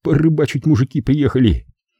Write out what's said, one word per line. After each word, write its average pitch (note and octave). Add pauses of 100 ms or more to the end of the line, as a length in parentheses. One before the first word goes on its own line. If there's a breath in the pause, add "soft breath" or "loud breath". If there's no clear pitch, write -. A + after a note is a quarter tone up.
порыбачить D#3
мужики C#3
приехали. B2+ (340)